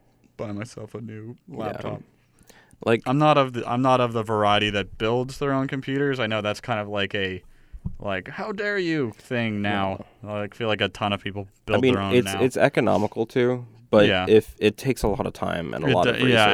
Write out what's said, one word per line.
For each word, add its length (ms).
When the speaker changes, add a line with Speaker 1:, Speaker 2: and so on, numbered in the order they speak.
Speaker 1:
buy 160
myself 420
a 60
new 360
Speaker 2:
Yeah. 80
Speaker 1:
laptop. 440
Speaker 2:
Like 220
Speaker 1:
I'm 120
not 200
of 160
the, 160
I'm 120
not 180
of 120
the 100
variety 480
that 280
builds 400
their 140
own 160
computers. 520
I 60
know 140
that's 200
kind 200
of 80
like 260
a, 280
like, 300
"How 240
dare 260
you" 380
thing 460
now. 420
Speaker 2:
No. 80
Speaker 1:
I, 100
like, 140
feel 140
like 120
a 80
ton 240
of 100
people 260
Speaker 2:
I 240
Speaker 1:
build 100
Speaker 2:
mean, 120
Speaker 1:
their 80
own 120
Speaker 2:
it's, 200
Speaker 1:
now. 80
Speaker 2:
it's 140
economical 680
too, 400
but 160
Speaker 1:
Yeah. 220
Speaker 2:
if 300
it 180
takes 260
a 60
lot 180
of 60
time 420
and 100
a 40
Speaker 1:
It 60
Speaker 2:
lot 100
Speaker 1:
d-, 60
Speaker 2:
of 60
research. 160
Speaker 1:
yeah, 220